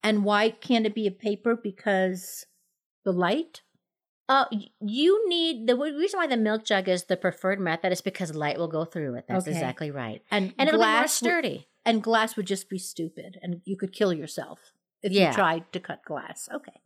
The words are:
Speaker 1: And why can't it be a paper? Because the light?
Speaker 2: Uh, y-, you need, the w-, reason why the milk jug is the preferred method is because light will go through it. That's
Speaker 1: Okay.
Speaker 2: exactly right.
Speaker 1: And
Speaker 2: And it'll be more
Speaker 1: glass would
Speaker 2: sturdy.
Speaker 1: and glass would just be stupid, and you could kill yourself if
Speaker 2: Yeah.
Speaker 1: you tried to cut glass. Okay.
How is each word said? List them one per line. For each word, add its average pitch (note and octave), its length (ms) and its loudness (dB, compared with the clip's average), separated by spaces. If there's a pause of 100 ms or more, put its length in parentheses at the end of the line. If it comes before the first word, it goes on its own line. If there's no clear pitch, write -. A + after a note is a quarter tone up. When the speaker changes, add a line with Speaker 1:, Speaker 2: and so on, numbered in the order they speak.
Speaker 1:
And G#3+ 220 2
why G#3 240 4
can't A3+ 380 2
it G#3 80 0
be A3 120 0
a G3 60 2
paper? G#3+ 420 0
Because F#3+ 920 -2 (580)
the F#3+ 80 2
light? F#3 480 0 (680)
Speaker 2:
Uh, C4+ 240 6
y-, G#3 160 -6 (120)
you D#4+ 480 2
need, E4 380 0
the B3 80 4
w-, C#4+ 240 -2
reason F#4+ 200 -2
why E4+ 100 0
the B3+ 80 0
milk A3 280 0
jug F#3+ 240 0
is F3+ 160 0
the F#3 120 0
preferred F#3+ 440 -2
method F3 320 0
is F3+ 80 -4
because F3+ 340 -6
light D3+ 220 -2
will E3+ 120 -2
go D#3+ 160 -2
through D3 320 -6
it. - 120 -12
That's F#3 180 0
Speaker 1:
Okay. D#3 40 -6
Speaker 2:
exactly D3+ 400 -4
right. A#2+ 400 -8
Speaker 1:
And G3 280 0
Speaker 2:
And C4+ 100 4
it'll D#4 120 4
be A3+ 40 6
more G#3+ 100 4
Speaker 1:
glass B3 260 2
would A#3+ 80 0
Speaker 2:
sturdy. C#4 400 -2 (160)
Speaker 1:
and A3+ 180 2
glass A3+ 340 2
would G3+ 100 -4
just F#3+ 240 -4
be F#3+ 80 -6
stupid, F3+ 640 -10
and F3 220 -6
you F#3+ 120 -6
could F#3+ 160 -6
kill G3 200 2
yourself - 600 -10 (300)
if G3 100 -2
Speaker 2:
Yeah. F#3+ 160 6
Speaker 1:
you C3 60 2
tried E3+ 380 0
to F3+ 80 -6
cut - 240 -12
glass. - 500 -10
Okay. - 320 -14